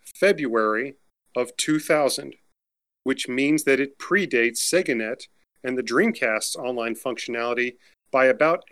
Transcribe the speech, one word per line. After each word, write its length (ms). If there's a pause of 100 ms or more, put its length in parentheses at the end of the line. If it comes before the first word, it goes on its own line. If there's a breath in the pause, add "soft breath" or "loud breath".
February 920 (420)
of 180
two 240
thousand, 560 (720)
which 240
means 340
that 160
it 180
predates 600
SegaNet 720 (380)
and 120
the 60
Dreamcast's 720
online 360
functionality 840 (360 soft breath)
by 140
about 460